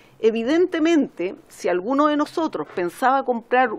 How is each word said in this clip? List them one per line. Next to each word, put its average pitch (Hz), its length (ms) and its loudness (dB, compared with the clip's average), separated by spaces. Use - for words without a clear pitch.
evidentemente, 294 1160 0
si - 220 -6
alguno 233 380 0
de 294 100 0
nosotros 294 580 -4
pensaba 254 480 0
comprar 247 560 0